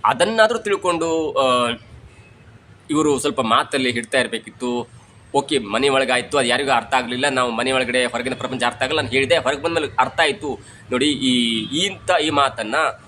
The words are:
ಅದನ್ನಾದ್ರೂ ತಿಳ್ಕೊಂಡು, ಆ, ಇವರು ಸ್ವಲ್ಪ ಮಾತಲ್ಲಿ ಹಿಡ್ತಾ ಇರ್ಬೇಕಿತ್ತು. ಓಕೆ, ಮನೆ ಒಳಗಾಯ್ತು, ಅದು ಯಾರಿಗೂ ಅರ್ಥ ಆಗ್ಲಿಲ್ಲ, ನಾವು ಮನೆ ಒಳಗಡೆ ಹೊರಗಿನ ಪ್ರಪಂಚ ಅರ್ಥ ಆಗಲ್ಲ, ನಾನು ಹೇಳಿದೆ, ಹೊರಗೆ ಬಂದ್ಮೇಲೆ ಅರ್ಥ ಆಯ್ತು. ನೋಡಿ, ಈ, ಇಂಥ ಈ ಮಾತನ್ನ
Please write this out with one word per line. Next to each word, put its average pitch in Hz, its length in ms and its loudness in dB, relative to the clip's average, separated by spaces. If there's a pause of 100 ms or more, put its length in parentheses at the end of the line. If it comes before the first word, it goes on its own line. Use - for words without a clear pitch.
ಅದನ್ನಾದ್ರೂ 220 540 4
ತಿಳ್ಕೊಂಡು, 165 720 -2
ಆ, 123 380 2 (1200)
ಇವರು 147 280 2
ಸ್ವಲ್ಪ 135 220 -2
ಮಾತಲ್ಲಿ 127 520 2
ಹಿಡ್ತಾ 120 280 0
ಇರ್ಬೇಕಿತ್ತು. 117 720 -6 (440)
ಓಕೆ, 139 240 0
ಮನೆ 113 300 0
ಒಳಗಾಯ್ತು, 127 500 2
ಅದು 123 100 2
ಯಾರಿಗೂ 131 220 0
ಅರ್ಥ 120 240 0
ಆಗ್ಲಿಲ್ಲ, 127 340 0
ನಾವು 127 220 0
ಮನೆ 123 220 -2
ಒಳಗಡೆ 127 320 0
ಹೊರಗಿನ 120 300 -4
ಪ್ರಪಂಚ 123 300 -6
ಅರ್ಥ 120 180 -2
ಆಗಲ್ಲ, 151 180 -2
ನಾನು 107 80 -4
ಹೇಳಿದೆ, 131 280 2
ಹೊರಗೆ 139 260 -2
ಬಂದ್ಮೇಲೆ 165 240 -2 (120)
ಅರ್ಥ 131 220 0
ಆಯ್ತು. 143 440 -2 (280)
ನೋಡಿ, 131 160 0
ಈ, 120 560 0 (220)
ಇಂಥ 190 240 -6
ಈ 156 200 2
ಮಾತನ್ನ 131 440 0 (340)